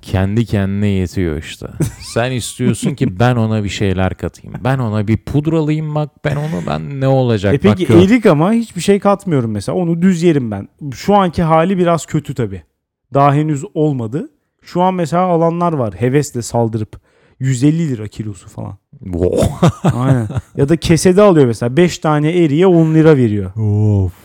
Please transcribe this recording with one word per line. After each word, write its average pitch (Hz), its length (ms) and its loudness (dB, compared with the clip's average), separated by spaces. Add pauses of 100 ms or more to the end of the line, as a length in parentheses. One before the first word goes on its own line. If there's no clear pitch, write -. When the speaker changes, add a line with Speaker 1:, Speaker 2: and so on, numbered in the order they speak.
Speaker 1:
Kendi 101 440 -2
kendine 101 420 -2
yetiyor 92 500 -2
işte. - 300 -14 (460)
Sen 120 180 -2
istiyorsun 127 640 -4
ki 95 240 -4
ben 123 160 2
ona 110 280 -2
bir 101 60 -4
şeyler 92 440 -2
katayım. - 400 -12 (100)
Ben 131 160 0
ona 107 280 -2
bir 107 100 2
pudralayayım 156 800 -2
bak 151 140 -4 (160)
ben 151 100 -2
onu 156 320 -6
ben 151 340 -6
ne 135 60 0
olacak 117 460 2
Speaker 2:
E 143 40 0
peki 185 260 2
Speaker 1:
bak 156 120 -4
gör. 170 80 8
Speaker 2:
erik 214 220 4
ama 170 280 4
hiçbir 226 280 -4
şey 202 180 2
katmıyorum 170 520 0
mesela. 104 260 -4
Onu 170 240 -2
düz 180 220 2
yerim 143 280 2
ben. 98 160 -8 (280)
Şu 196 200 0
anki 185 280 2
hali 165 340 2
biraz 170 280 0
kötü 143 280 -6
tabii. 98 300 -6 (500)
Daha 139 200 4
henüz 151 300 -2 (100)
olmadı. 151 560 -2 (320)
Şu - 200 -4
an 185 120 2
mesela 175 300 -2
alanlar 170 500 0
var. 117 240 -4
Hevesle 127 440 -2
saldırıp 113 580 -4 (400)
yüz 131 240 -2
elli 160 260 2
lira 107 180 -6
kilosu 107 420 -12
falan. 104 280 -14 (260)
Speaker 1:
Wow. 90 640 0 (160)
<laughs> 127 160 0
Speaker 2:
Aynen. 127 280 0 (300)
Ya 139 120 0
da 165 80 2
kesede 180 440 2
alıyor 170 240 6
mesela. 120 320 -2
Beş 175 220 2
tane 156 440 0
eriğe 160 240 2
on 165 280 4
lira 156 220 6
veriyor. 104 380 0
Speaker 1:
Of. 104 580 2 (120)